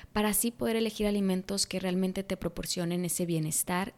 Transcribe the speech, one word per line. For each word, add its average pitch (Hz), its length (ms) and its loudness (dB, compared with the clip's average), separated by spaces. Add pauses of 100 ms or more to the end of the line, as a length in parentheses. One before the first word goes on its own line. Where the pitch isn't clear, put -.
(120)
para 214 180 2
así 233 200 2
poder 233 260 -2
elegir 214 300 0
alimentos 196 600 2
que 185 140 -4
realmente 190 420 0
te 190 140 -4
proporcionen 175 680 -2
ese 175 200 0
bienestar 170 720 0